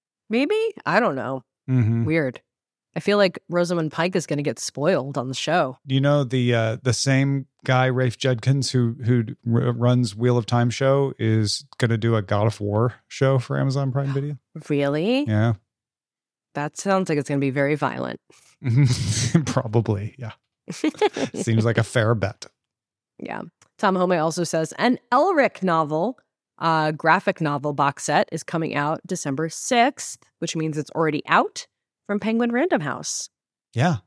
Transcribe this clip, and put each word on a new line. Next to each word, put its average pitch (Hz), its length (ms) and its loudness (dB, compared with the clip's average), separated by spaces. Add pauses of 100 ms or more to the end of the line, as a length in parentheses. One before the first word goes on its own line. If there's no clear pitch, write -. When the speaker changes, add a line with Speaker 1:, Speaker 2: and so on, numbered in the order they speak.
(300)
Speaker 1:
Maybe? 294 260 0 (280)
I 170 140 2
don't 202 160 2
know. 131 300 -6 (260)
Speaker 2:
Mm-hmm. 117 340 2
Speaker 1:
Weird. 151 360 0 (560)
I 165 40 -4
feel 202 180 2
like 190 200 2 (100)
Rosamund 170 440 0
Pike 180 240 -2
is 160 100 -2
gonna 147 160 -2
get 143 160 -2
spoiled 143 580 -2
on 127 120 -2
the 131 60 -6
show. 151 520 -2
Speaker 2:
You 135 140 2
know, 143 240 4
the, 120 300 0
uh, 113 280 0
the 127 100 2
same 135 540 0 (180)
guy, 131 220 4
Rafe 127 320 0
Judkins, 131 540 0
who, 120 320 2
who 117 200 2 (280)
r-, 123 200 2
runs 120 440 2
Wheel 120 220 2
of 117 80 -2
Time 120 240 2
show, 135 480 2
is 110 460 0 (140)
gonna 113 200 2
do 117 180 2
a 104 60 0
God 104 240 0
of - 140 -2
War 104 340 0 (120)
show 135 320 0
for 139 200 -4
Amazon 135 340 -2
Prime 139 200 -4
Video. 139 260 -6 (160)
Speaker 1:
<gasps> 156 140 -12
Really? 156 600 0
Speaker 2:
Yeah. 110 240 2 (1000)
Speaker 1:
That 147 220 -6
sounds 190 320 0
like 156 100 0
it's 139 100 -2
gonna 143 100 -2
be 139 120 0
very 143 260 2
violent. 127 420 -4 (420)
Speaker 2:
<laughs> 131 840 2
Probably, 107 720 0
yeah. 110 140 -12 (380)
Speaker 1:
<laughs> - 20 -10 (640)
Speaker 2:
Seems 113 300 2
like 117 140 0
a 113 60 2
fair 117 320 2
bet. 98 300 -6 (720)
Speaker 1:
Yeah. - 240 -10 (360)
Tom 190 160 2
Home 185 180 2
also 165 320 0
says, 160 340 -2
"An 233 200 2 (140)
Elric 285 500 2
novel, 165 560 0 (400)
uh, 156 320 2
graphic 170 500 2
novel 147 320 -2
box 143 320 -2
set 156 280 2
is 160 100 -6
coming 160 320 -4
out 147 320 -2
December 160 420 -4
sixth, - 680 -2 (220)
which 170 160 -6
means 160 200 -4
it's 151 140 -6
already 156 360 0
out 226 400 0 (400)
from 208 120 -2
Penguin 226 320 -2
Random 269 300 0
House." - 500 -8 (420)
Speaker 2:
Yeah. 143 240 2 (100)